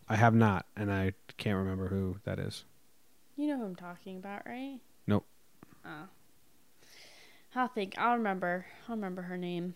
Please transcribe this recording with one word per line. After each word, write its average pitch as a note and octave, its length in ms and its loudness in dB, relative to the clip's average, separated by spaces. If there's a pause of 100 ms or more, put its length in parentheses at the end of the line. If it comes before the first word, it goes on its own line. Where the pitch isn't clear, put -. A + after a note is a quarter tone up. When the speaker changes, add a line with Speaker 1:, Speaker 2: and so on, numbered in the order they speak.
Speaker 1:
I A2+ 100 2
have A2+ 180 8
not, G#2+ 300 6 (100)
and G#2 160 -2
I F#2+ 220 2 (240)
can't G#2 200 0
remember F#2+ 300 0
who F#2+ 380 0
that G2 120 -2
is. G2 280 -6 (680)
Speaker 2:
You D4 120 -2
know D4 100 0
who A#3 80 -4
I'm F#3 100 -8
talking F3+ 420 -14
about, G3+ 280 -10
right? C4 340 -10 (280)
Speaker 1:
Nope. G#2 180 2 (580)
Speaker 2:
Oh. D#3+ 240 -14 (1500)
I'll B3 120 2
think. G3+ 300 -4
I'll A#3+ 180 4
remember. F#3 500 0 (220)
I'll A#3 80 -6
remember F#3 280 -4
her F3+ 140 -6
name. F3 380 -4